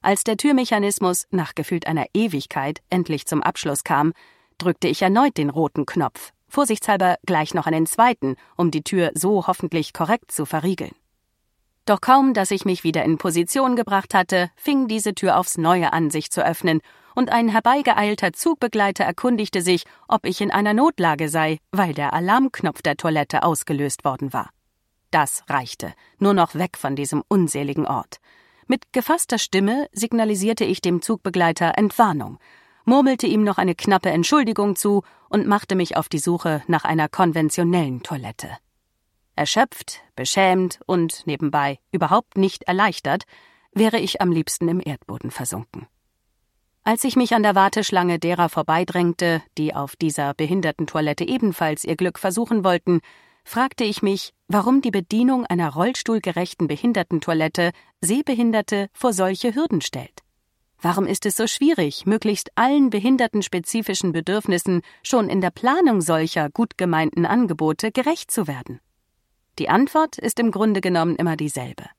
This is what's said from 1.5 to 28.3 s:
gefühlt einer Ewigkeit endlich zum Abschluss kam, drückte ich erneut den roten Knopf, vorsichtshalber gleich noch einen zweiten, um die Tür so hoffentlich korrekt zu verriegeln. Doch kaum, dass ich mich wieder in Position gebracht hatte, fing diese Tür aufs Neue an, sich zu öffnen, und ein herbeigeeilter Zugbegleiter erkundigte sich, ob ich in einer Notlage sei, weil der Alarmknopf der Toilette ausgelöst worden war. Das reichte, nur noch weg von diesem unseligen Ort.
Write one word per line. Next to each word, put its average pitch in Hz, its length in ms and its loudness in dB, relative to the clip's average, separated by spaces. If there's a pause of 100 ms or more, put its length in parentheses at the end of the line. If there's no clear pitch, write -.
gefühlt 165 320 -4
einer 151 260 -2
Ewigkeit 151 800 -4
endlich 165 340 -2
zum 151 180 -2
Abschluss - 420 -4
kam, 151 280 2 (460)
drückte 175 280 -2
ich 147 140 0
erneut 220 380 2
den 147 100 0
roten 147 380 -2
Knopf, - 460 -4 (140)
vorsichtshalber 202 800 2
gleich 156 300 0
noch 160 120 0
einen 160 200 0
zweiten, 226 500 2 (180)
um 175 160 2
die 156 120 -2
Tür 175 320 0
so 185 320 0
hoffentlich 170 480 -2
korrekt 190 360 -2
zu 156 140 -4
verriegeln. 165 500 -4 (920)
Doch 202 160 2
kaum, 269 320 6
dass 196 160 0
ich 202 160 -2
mich 185 180 0
wieder 160 180 2
in 160 140 2
Position 180 600 0
gebracht 202 360 -2
hatte, 180 440 2
fing 269 320 0
diese 214 260 -2
Tür 185 240 2
aufs - 180 -2
Neue 170 380 2
an, 160 160 0
sich 151 200 -6
zu - 140 -2
öffnen, 160 380 0 (320)
und 247 160 0
ein 233 180 2
herbeigeeilter 214 840 2
Zugbegleiter 214 680 0
erkundigte 202 580 -2
sich, 175 220 2 (220)
ob - 200 0
ich - 160 -4
in 202 80 0
einer 208 240 2
Notlage 170 560 2
sei, 156 260 0 (140)
weil 185 240 0
der 143 180 -4
Alarmknopf 190 680 0
der 147 160 0
Toilette 156 440 0
ausgelöst 147 640 -2
worden 135 300 -4
war. - 160 -6 (600)
Das - 380 0
reichte, 143 460 -6 (240)
nur 202 160 4
noch 175 200 2
weg 175 220 -4
von 139 180 -4
diesem 143 320 -4
unseligen 147 600 0
Ort. - 340 -6 (460)